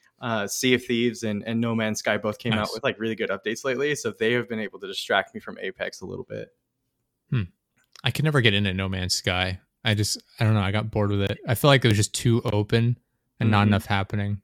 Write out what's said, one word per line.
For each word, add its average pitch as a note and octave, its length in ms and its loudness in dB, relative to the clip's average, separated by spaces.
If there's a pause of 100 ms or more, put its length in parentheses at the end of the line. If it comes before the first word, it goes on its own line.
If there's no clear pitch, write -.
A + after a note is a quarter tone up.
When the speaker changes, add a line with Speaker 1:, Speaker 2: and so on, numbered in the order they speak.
(200)
Speaker 1:
uh, A2+ 260 -4
Sea B2+ 280 2
of B2 100 2
Thieves A#2 400 0
and, G#2 220 -4
and A2+ 140 -2
No A#2 140 0
Man's A2 260 -2
Sky G#2+ 180 0
both G#2 200 -4
came A2 200 0
out - 20 0
Speaker 2:
Nice. G#2+ 120 -2
Speaker 1:
with, A2 120 -6
like, A2+ 160 -2
really A2+ 160 -2
good G2 140 -4
updates G#2+ 340 -4
lately, C3+ 320 -2
so A2+ 160 -6
they A2+ 220 0
have A#2 140 -2
been A2 120 -6
able G2 200 -8
to G2 60 -10
distract G2 480 -2
me A2 60 -12
from F#2+ 200 -14
Apex F#2+ 420 -8
a F#2+ 40 -10
little F#2+ 220 -10
bit. - 200 -10 (840)
Speaker 2:
Hmm. B2 120 0 (640)
I C#3 60 0
can - 140 -2
never D3 160 2
get A2 140 6
into G2+ 200 2
No F#2+ 140 -2
Man's F#2 260 -2
Sky. F#2 460 -2 (240)
I A2 100 2
just, G#2 240 0 (220)
I A#2 40 2
don't A2 100 4
know, G#2+ 60 4
I F#2+ 120 0
got G#2+ 180 -2
bored G#2 200 0
with G2+ 120 0
it. G2 160 -2 (100)
I B2+ 60 0
feel C#3+ 160 4
like C3+ 140 6
it B2 40 4
was A2 80 4
just - 180 0
too A#2 300 2
open A#2 540 2 (420)
and G#2+ 100 2
not G#2 120 6
Speaker 1:
Mm-hmm. G#2 60 6
Speaker 2:
enough G2+ 180 2
happening G2+ 580 -2